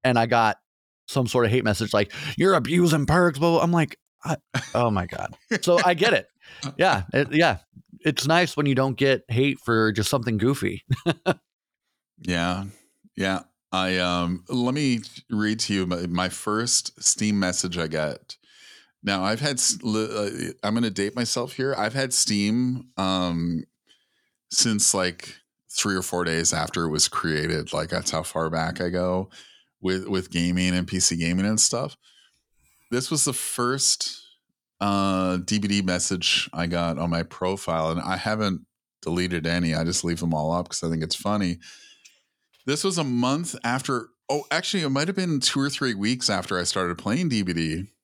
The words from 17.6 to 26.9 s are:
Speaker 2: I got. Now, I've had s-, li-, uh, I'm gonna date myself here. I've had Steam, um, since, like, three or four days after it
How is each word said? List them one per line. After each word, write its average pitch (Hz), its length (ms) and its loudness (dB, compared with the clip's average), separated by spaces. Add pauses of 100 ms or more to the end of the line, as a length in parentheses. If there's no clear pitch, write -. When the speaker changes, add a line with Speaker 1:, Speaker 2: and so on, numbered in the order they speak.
Speaker 2:
I 80 100 0
got. 76 480 -4 (680)
Now, 98 220 0
I've 110 160 0
had 143 140 0
s-, 117 280 0
li-, 107 680 -2
uh, - 0 - (100)
I'm 104 120 0
gonna 117 160 0
date 101 260 -4
myself 120 380 -4
here. 135 220 -2
I've 110 180 -2
had 135 180 -2
Steam, 117 840 0
um, 87 680 0 (880)
since, 107 420 2
like, 90 400 -2 (340)
three 101 280 -2
or 92 60 -2
four 87 200 -2
days 82 300 0
after 82 320 -2
it 80 60 0